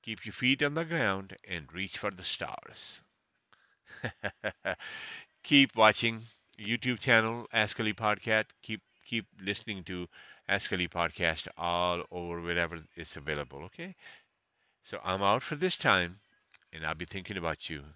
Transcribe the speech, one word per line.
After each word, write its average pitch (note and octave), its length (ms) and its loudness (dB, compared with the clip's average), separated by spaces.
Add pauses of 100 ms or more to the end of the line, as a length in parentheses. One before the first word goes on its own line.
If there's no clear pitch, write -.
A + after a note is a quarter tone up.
Keep A2 220 -8
your G#2+ 80 -6
feet C3 300 2
on D3 120 2
the E3 100 0
ground G2+ 520 0 (100)
and E2+ 260 -8
reach F#2 260 -6
for G#2 120 -2
the F2+ 140 -14
stars. - 760 -8 (1000)
<laughs> - 1400 -8
Keep C#3 340 6
watching A2+ 460 6 (360)
YouTube A2+ 420 -2
channel, A2+ 520 4
Ask G#2+ 280 0
Ali G#2+ 120 2
Podcast. A2 540 2 (160)
Keep, G#2+ 180 -8 (240)
keep A2+ 220 -4 (140)
listening G2 440 -4
to F2+ 240 -6 (400)
Ask G2 240 0
Ali F2+ 160 0
Podcast E2 600 0 (100)
all F2 520 0
over E2+ 300 -6
wherever E2+ 400 -2 (160)
it's E2 200 -12
available, C#2+ 480 -6
okay? E3+ 300 -14 (880)
So - 200 -10
I'm F#2+ 180 2
out G#2 200 6
for - 140 -6
this F3 200 0
time, F#2+ 440 4 (520)
and D#2+ 140 -8
I'll D#2+ 80 0
be E2 100 -6
thinking G2 320 -8
about E2 340 -4
you. D2 120 -6 (140)